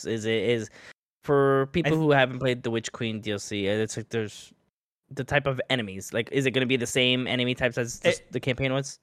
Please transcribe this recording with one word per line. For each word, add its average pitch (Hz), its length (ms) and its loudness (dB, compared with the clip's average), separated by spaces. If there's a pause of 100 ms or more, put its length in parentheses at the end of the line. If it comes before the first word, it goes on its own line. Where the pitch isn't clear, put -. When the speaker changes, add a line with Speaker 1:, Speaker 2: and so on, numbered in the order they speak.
Speaker 1:
Is 107 200 -4
it, 110 180 0
is, 113 260 2 (540)
for 139 440 4
people 151 260 0
Speaker 2:
I - 20 2
th- 160 60 2
Speaker 1:
who 151 100 4
haven't 131 280 4
played 127 240 0
the 117 80 -2
Witch 113 200 -2
Queen 110 300 -4
D 104 100 -4
L 101 80 -2
C, 101 300 -2
uh, 104 60 2
it's 110 200 -2
like 110 140 -10
there's - 440 -6 (580)
the 135 120 -6
type 143 240 0
of 131 120 0 (100)
enemies? 101 440 -4
Like, 113 180 -2
is 135 140 2
it 131 60 0
gonna 127 140 2
be 127 120 2
the 120 100 -2
same 127 400 2
enemy 123 280 0
types 127 220 -2
as 120 200 -4
Speaker 2:
It - 60 -10
Speaker 1:
just - 280 0
the 123 80 -4
campaign 131 340 -2
was? 139 300 -4